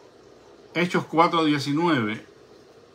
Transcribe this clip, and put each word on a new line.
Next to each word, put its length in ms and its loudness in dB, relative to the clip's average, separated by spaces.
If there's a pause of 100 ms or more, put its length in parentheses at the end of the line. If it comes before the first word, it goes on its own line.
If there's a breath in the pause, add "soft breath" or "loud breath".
(720)
Hechos 320 -2
cuatro 400 2
diecinueve 800 -2 (680)